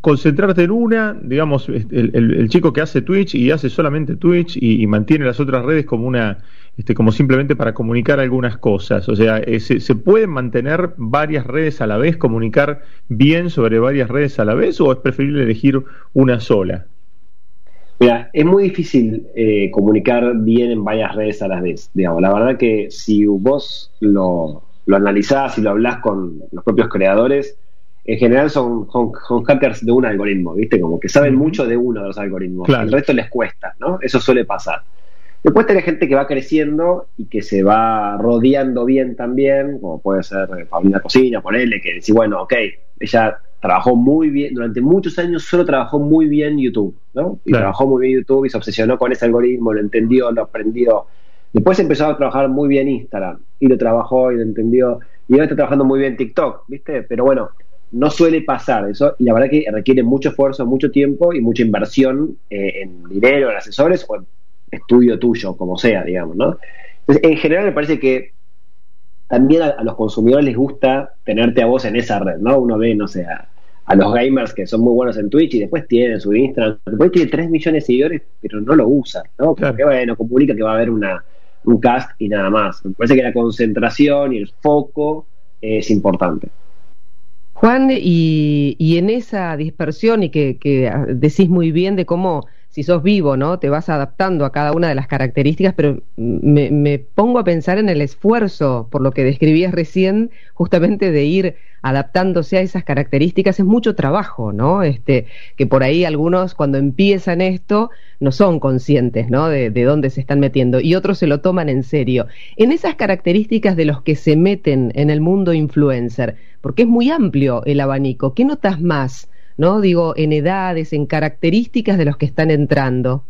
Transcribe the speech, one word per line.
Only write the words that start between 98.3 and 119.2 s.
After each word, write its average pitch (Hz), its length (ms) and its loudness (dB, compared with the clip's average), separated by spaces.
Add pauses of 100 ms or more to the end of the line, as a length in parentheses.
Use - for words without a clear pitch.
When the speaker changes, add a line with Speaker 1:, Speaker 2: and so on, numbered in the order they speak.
Speaker 3:
por 139 120 -2
lo 135 100 2
que 135 120 0
describías 156 480 4
recién, 190 600 0 (240)
justamente 185 560 2
de 147 120 2
ir 175 320 0 (280)
adaptándose 170 720 0
a 185 40 4
esas 185 220 -2
características. 151 760 0
Es 196 60 4
mucho 220 280 2
trabajo, 139 580 -2
¿no? 143 300 0
Este, 135 460 0 (280)
que 135 120 0
por 135 160 4
ahí 160 200 2
algunos 170 520 0
cuando 139 240 0
empiezan 175 600 2
esto 185 500 0 (280)
no 139 120 2
son 175 280 4
conscientes, 123 720 0
¿no? 143 200 2
De, 135 200 0
de 117 140 0
dónde 135 260 2
se 135 100 -6
están 143 200 0
metiendo, 127 400 2
y 160 160 2
otros 185 240 0
se 170 80 2
lo 143 140 0
toman 180 280 0
en 131 140 0
serio. 127 420 0 (320)
En 233 140 4
esas 330 240 -2
características 208 800 0
de 160 100 2
los 147 160 0
que 156 140 0
se 151 200 2
meten 156 600 2
en 147 160 2
el 151 100 2
mundo 175 320 2
influencer, 131 840 0 (240)
porque 131 220 0
es 240 40 4
muy 240 240 4
amplio 139 540 0
el 143 160 2
abanico, 135 520 -2
¿qué 247 120 2
notas 202 360 -2
más? 143 480 -2 (260)